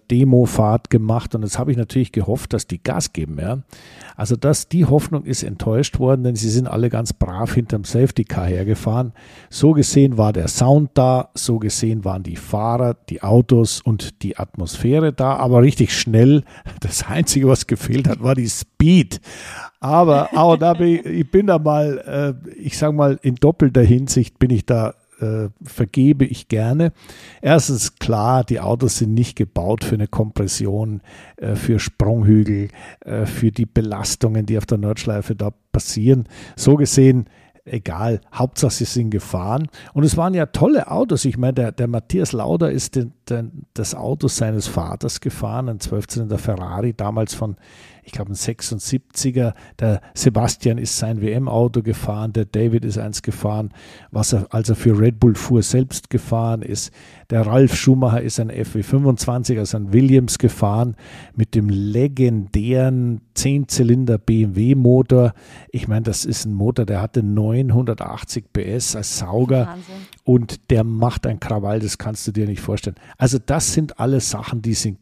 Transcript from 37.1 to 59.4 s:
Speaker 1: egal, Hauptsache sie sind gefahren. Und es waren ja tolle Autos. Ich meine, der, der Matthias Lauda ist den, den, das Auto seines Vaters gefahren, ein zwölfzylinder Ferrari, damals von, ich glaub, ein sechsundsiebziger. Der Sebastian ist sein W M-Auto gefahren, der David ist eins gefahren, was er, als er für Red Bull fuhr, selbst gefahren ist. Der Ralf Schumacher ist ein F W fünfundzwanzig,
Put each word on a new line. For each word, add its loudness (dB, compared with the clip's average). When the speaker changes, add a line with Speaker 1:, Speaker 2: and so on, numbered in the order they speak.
Speaker 1:
egal, -6
Hauptsache -2
sie -4
sind -2
gefahren. -4
Und 2
es 2
waren 0
ja 0
tolle 2
Autos. -2
Ich -2
meine, 0
der, -2
der -4
Matthias -2
Lauda -2
ist -6
den, -2
den, -8
das -6
Auto -4
seines -2
Vaters -6
gefahren, -6
ein -8
zwölfzylinder -6
Ferrari, -4
damals -4
von, -6
ich -20
glaub, -10
ein -8
sechsundsiebziger. -4
Der 0
Sebastian 0
ist -6
sein -4
W -2
M-Auto 0
gefahren, -6
der -2
David 0
ist -4
eins -8
gefahren, -6
was -2
er, 0
als -2
er 2
für 2
Red 2
Bull 6
fuhr, 0
selbst -4
gefahren -2
ist. -10
Der 0
Ralf 4
Schumacher 2
ist -4
ein -4
F -6
W -2
fünfundzwanzig, 0